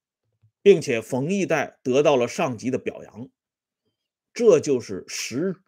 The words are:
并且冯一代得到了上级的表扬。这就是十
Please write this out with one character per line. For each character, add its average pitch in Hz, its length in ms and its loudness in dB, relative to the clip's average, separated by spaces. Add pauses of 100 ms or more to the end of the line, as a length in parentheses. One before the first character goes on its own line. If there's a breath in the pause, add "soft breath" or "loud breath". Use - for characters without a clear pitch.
(600)
并 185 200 6
且 120 200 -4
冯 131 300 -4
一 196 140 -2
代 147 380 -4
得 131 180 2
到 151 140 4
了 120 120 2
上 131 300 -4
级 107 140 -6
的 123 60 -4
表 - 260 -10
扬。 - 260 -18 (1040)
这 208 260 6
就 135 200 -2
是 104 280 -12
十 165 600 -8